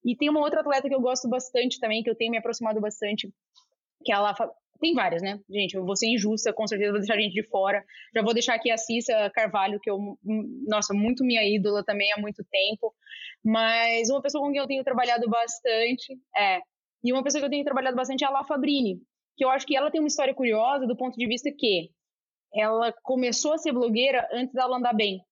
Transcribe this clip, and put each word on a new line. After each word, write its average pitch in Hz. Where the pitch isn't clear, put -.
E 240
tem 294
uma 302
outra 311
atleta 277
que 269
eu 262
gosto 254
bastante 254
também, 220
que 226
eu 220
tenho 226
me 233
aproximado 220
bastante, 208
que 233
ela 202
fa-, -
tem 330
várias, 180
né? 202
Gente, 196
eu 190
vou 190
ser 220
injusta, 214
com 220
certeza 208
vou 202
deixar 208
gente 208
de 214
fora. 196
Já 226
vou 220
deixar 233
aqui 233
a 226
Cissa 226
Carvalho, 208
que 220
eu, 202
hum, 208
nossa, 208
muito 240
minha 233
ídola 208
também 202
há 208
muito 208
tempo. 208
Mas 226
uma 269
pessoa 285
com 285
quem 277
eu 269
tenho 269
trabalhado 240
bastante, 233
é, 196
e 247
uma 262
pessoa 285
que 277
eu 277
tenho 285
trabalhado 262
bastante 262
é -
a 269
La 277
Fabrini, 277
que 277
eu 262
acho 269
que 285
ela 285
tem 320
uma 302
história 269
curiosa 254
do 226
ponto 254
de 240
vista 247
que 185
ela 220
começou 254
a 320
ser 311
blogueira 247
antes 254
dela 254
andar 247
bem 208